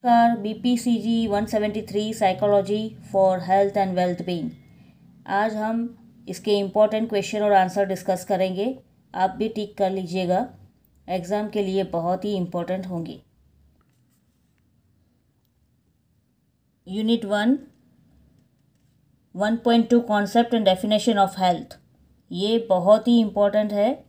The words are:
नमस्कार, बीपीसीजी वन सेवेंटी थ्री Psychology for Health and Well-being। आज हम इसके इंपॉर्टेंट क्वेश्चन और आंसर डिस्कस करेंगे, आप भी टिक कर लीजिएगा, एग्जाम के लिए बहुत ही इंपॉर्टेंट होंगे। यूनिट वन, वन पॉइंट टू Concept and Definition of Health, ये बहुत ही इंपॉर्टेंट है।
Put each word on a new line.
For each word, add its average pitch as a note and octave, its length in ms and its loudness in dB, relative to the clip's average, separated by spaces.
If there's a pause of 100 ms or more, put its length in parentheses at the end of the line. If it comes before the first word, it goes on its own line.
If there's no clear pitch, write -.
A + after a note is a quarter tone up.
नमस्कार, A#3 340 4
बीपीसीजी A3+ 880 -2
वन G#3 200 0
सेवेंटी G#3 360 -2
थ्री G#3+ 300 -4
Psychology G3+ 800 0 (240)
for F#3+ 240 4
Health G3 380 2
and F#3+ 180 -2
Well-being। F3+ 560 -2 (760)
आज G#3+ 280 -2
हम A3+ 440 -4 (300)
इसके G3+ 300 -2
इंपॉर्टेंट G#3+ 500 2
क्वेश्चन G#3 340 -2
और G#3 100 4
आंसर F#3+ 340 2
डिस्कस F#3 380 -4
करेंगे, F#3+ 580 -2 (320)
आप F#3 160 0
भी G#3+ 180 -4
टिक G#3 300 -8
कर F#3+ 120 0
लीजिएगा, F#3 640 -2 (540)
एग्जाम F#3+ 400 -4
के G#3 140 -4
लिए F#3+ 220 -2
बहुत F3+ 400 -4
ही G#3 100 -4
इंपॉर्टेंट F3+ 520 -6
होंगे। E3+ 360 -10 (3750)
यूनिट A3 360 0
वन, G#3+ 340 2 (1800)
वन G#3 200 0
पॉइंट A#3 340 2
टू A#3+ 80 6
Concept A3 520 2
and A3+ 140 0
Definition G3+ 640 2
of - 20 -6
Health, F#3 440 -2 (580)
ये G#3 260 0
बहुत G#3 500 4
ही A#3+ 120 6
इंपॉर्टेंट G#3 520 0
है। G#3 360 -2